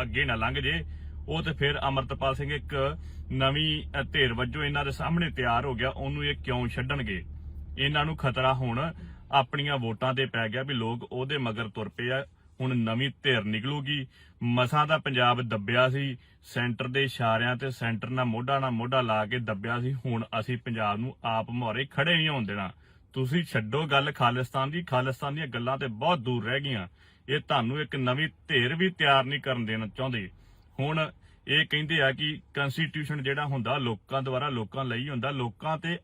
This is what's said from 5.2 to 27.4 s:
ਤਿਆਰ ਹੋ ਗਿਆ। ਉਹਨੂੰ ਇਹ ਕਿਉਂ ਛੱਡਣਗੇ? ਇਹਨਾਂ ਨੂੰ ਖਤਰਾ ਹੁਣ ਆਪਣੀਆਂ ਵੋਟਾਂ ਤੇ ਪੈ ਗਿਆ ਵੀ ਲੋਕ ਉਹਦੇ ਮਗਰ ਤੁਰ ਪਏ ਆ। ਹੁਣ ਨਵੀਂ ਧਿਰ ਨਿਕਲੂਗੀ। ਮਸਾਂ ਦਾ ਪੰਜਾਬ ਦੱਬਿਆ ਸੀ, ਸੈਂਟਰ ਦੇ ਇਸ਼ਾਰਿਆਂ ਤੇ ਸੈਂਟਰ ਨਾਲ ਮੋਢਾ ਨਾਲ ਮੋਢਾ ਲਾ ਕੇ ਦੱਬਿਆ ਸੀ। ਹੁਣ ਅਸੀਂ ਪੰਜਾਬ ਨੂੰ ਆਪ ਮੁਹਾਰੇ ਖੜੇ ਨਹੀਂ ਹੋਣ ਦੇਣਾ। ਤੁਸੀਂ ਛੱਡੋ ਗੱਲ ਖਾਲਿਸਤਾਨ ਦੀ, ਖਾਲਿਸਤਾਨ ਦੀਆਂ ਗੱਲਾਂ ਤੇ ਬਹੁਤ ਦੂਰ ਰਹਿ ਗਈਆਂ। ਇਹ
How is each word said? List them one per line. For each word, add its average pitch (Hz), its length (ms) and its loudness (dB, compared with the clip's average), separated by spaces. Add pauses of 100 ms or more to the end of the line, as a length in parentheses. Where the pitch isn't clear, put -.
ਤਿਆਰ 123 340 2
ਹੋ 135 100 -2
ਗਿਆ। 120 140 0
ਉਹਨੂੰ 139 360 -4
ਇਹ 143 120 0
ਕਿਉਂ 123 320 -2
ਛੱਡਣਗੇ? 127 560 -2 (540)
ਇਹਨਾਂ 147 260 2
ਨੂੰ 156 120 -2
ਖਤਰਾ 131 360 2
ਹੁਣ 127 400 0 (380)
ਆਪਣੀਆਂ 143 480 2
ਵੋਟਾਂ 120 360 0
ਤੇ 131 120 2
ਪੈ 113 220 -2
ਗਿਆ 123 140 -4
ਵੀ 139 120 -4
ਲੋਕ 117 380 -2
ਉਹਦੇ 135 260 -2
ਮਗਰ 113 300 -2
ਤੁਰ 104 200 -6
ਪਏ 120 220 -4
ਆ। 135 160 -2 (340)
ਹੁਣ 127 160 0
ਨਵੀਂ 117 340 0 (120)
ਧਿਰ 120 220 4
ਨਿਕਲੂਗੀ। 135 600 -2 (360)
ਮਸਾਂ 123 440 4
ਦਾ 151 120 4
ਪੰਜਾਬ 123 440 4
ਦੱਬਿਆ 117 460 2
ਸੀ, 135 280 -2 (260)
ਸੈਂਟਰ 123 460 -2
ਦੇ 135 160 2
ਇਸ਼ਾਰਿਆਂ 120 520 2
ਤੇ 135 140 -4
ਸੈਂਟਰ 117 400 -4
ਨਾਲ 127 140 0
ਮੋਢਾ 123 340 0
ਨਾਲ 135 120 0
ਮੋਢਾ 120 300 2
ਲਾ 110 260 2
ਕੇ 123 120 -2
ਦੱਬਿਆ 113 420 -2
ਸੀ। 131 140 -2
ਹੁਣ 117 300 -2 (160)
ਅਸੀਂ 123 240 -2
ਪੰਜਾਬ 110 340 0
ਨੂੰ 123 260 -4
ਆਪ 113 260 0
ਮੁਹਾਰੇ 120 340 -2
ਖੜੇ 147 320 2
ਨਹੀਂ 156 120 2
ਹੋਣ 135 160 -2
ਦੇਣਾ। 98 260 -4 (420)
ਤੁਸੀਂ 135 320 0
ਛੱਡੋ 127 420 0
ਗੱਲ 143 260 4
ਖਾਲਿਸਤਾਨ 127 580 2
ਦੀ, 170 120 -4
ਖਾਲਿਸਤਾਨ 131 520 0
ਦੀਆਂ 156 120 -4
ਗੱਲਾਂ 120 320 -2
ਤੇ 139 80 -4
ਬਹੁਤ 139 320 2
ਦੂਰ 120 260 -2
ਰਹਿ 127 160 0
ਗਈਆਂ। 117 280 -4 (400)
ਇਹ 139 120 0